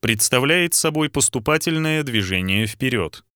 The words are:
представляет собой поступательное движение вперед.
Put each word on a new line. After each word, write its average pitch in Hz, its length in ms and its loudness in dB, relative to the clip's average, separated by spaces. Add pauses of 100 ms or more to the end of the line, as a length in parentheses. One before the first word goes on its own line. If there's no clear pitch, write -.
представляет 131 720 2
собой 151 380 0
поступательное 156 920 0
движение 98 640 0
вперед. 110 580 -4 (120)